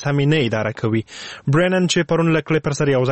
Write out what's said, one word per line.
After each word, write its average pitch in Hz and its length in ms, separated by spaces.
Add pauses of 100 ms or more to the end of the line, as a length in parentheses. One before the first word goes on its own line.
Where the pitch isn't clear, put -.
سمې 143 280
نه 160 140
اداره 107 340
کوي. 113 240 (480)
برینن 180 400
چې 175 220
پرون 165 180
له 160 160
کلیپر 151 320
سره 143 160
یو 127 160